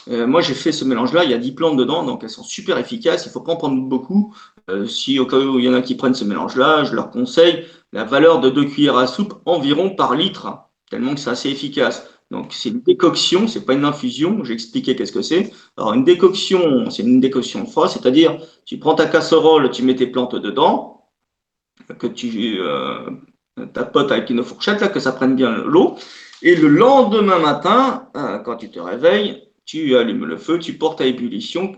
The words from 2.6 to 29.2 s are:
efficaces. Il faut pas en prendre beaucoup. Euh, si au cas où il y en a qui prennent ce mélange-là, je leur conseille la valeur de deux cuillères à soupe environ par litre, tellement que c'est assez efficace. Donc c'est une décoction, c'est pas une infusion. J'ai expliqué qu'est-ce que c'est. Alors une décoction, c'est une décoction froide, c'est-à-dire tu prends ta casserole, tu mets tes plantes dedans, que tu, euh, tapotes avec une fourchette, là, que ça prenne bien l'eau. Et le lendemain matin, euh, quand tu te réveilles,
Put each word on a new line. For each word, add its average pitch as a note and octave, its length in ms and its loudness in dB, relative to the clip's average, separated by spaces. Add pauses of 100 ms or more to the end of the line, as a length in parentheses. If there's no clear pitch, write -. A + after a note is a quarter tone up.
efficaces. B2 500 -2
Il - 40 -18
faut B2 100 -12
pas E3+ 120 -6
en E3 40 -2
prendre C#3 240 -2
beaucoup. C3+ 540 -2 (360)
Euh, G2+ 160 -4
si C3+ 320 -4
au B2+ 80 0
cas C3 120 0
où C3+ 200 0
il A#2+ 60 2
y B2+ 40 2
en B2+ 60 2
a B2+ 80 2
qui B2+ 140 -6
prennent B2+ 180 0
ce A2+ 100 -6
mélange-là, B2+ 600 0
je A#2 100 -4
leur G#2+ 160 -4
conseille E3 540 2 (280)
la A2 120 -6
valeur C#3+ 360 4
de C3 100 4
deux C#3 160 2
cuillères C#3+ 320 2
à B2+ 100 2
soupe - 260 -4 (100)
environ D#3 520 0
par B2+ 180 0
litre, D#3 440 -6 (320)
tellement B2 240 -6
que C#3 60 -8
c'est A#2+ 100 -6
assez B2+ 200 -6
efficace. - 560 -4 (240)
Donc - 220 -12
c'est - 160 -8
une A#3 140 -4
décoction, - 680 2
c'est - 160 -10
pas C3 80 0
une C#3+ 120 0
infusion. D3 600 -2
J'ai A#2 80 -6
expliqué B2+ 420 -4
qu'est-ce A2 180 -4
que G2 100 -4
c'est. F#3 280 0 (260)
Alors G#2+ 180 -2
une C3 100 2
décoction, F3 840 2
c'est - 120 -6
une B2+ 180 4
décoction B2+ 460 -2
froide, E3+ 240 0
c'est-à-dire D#3+ 480 2 (260)
tu - 140 -14
prends D#3 160 2
ta D#3+ 120 4
casserole, D#3 680 4
tu C3+ 100 -6
mets B2+ 140 2
tes B2+ 100 0
plantes B2 300 -4
dedans, - 720 -2 (880)
que B2 80 -4
tu, A2 540 -4
euh, C#2 500 -6 (640)
tapotes C#3 380 0
avec A2+ 180 -2
une A#2+ 140 0
fourchette, - 380 -4
là, D3 60 2
que - 120 -4
ça C3 120 -2
prenne C3 220 0
bien B2+ 160 2 (140)
l'eau. E3+ 320 4 (460)
Et E3+ 120 6
le D#3 140 6
lendemain G#3 720 6
matin, G3 800 0
euh, A2+ 220 -6
quand A2+ 180 -8
tu - 140 -16
te - 80 -18
réveilles, D3+ 640 0 (240)